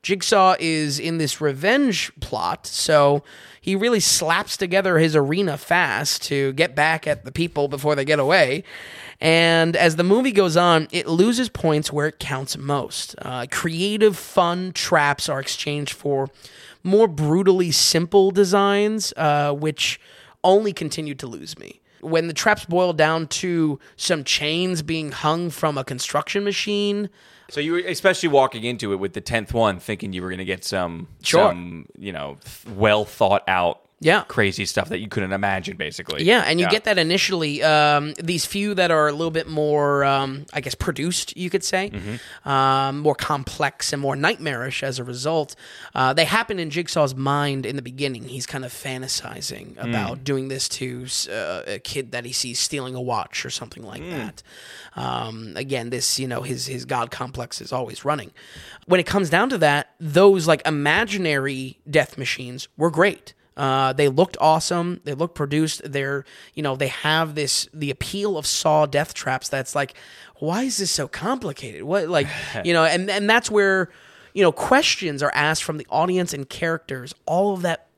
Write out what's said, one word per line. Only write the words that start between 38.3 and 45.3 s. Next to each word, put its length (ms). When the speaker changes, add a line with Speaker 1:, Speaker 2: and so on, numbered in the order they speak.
Speaker 1:
few 300
that 160
are 180
a 20
little 200
bit 140
more, 600
um, 480
I 80
guess, 120
produced, 640
you 140
could 160
say, 280
Speaker 2:
Mm-hmm. 560
Speaker 1:
um, 500
more 160
complex 760
and 100
more 140
nightmarish 680
as 160
a 40
result. 500